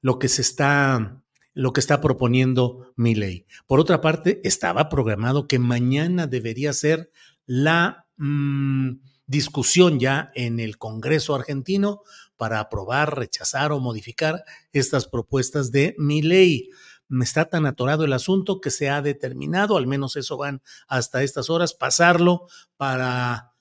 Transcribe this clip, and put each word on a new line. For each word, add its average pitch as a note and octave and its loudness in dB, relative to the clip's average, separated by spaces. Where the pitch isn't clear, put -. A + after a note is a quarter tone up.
lo B2+ 0
que C3+ -2
se - 0
está, C3+ 0
lo C3 -2
que C3+ 2
está D3 2
proponiendo B2+ 0
Milei. G#2+ 0
Por C3 4
otra D#3+ 2
parte, E3+ 0
estaba E3+ 0
programado A#2+ 0
que B2+ 0
mañana C3+ 0
debería B2 -4
ser D#3+ -2
la, D#3+ 0
mm, C#3 0
discusión D3 2
ya C3+ 0
en A#2 -4
el G#2+ -8
Congreso C#3 -2
argentino G3 -2
para A2 -4
aprobar, B2 -2
rechazar C3+ -4
o C#3 -2
modificar B2+ -4
estas C3+ 0
propuestas C3 -4
de C#3 2
Milei. D#3 4
Está D#3 0
tan D#3+ 0
atorado C#3+ 0
el C#3 2
asunto F#3+ -2
que C#3+ -4
se C#3 -2
ha C#3+ -2
determinado, C#3+ -2
al C#3 0
menos C3+ -4
eso C3+ -6
van C#3 -8
hasta C3 -2
estas C#3 -4
horas, E3+ 0
pasarlo F3 4
para B2+ -4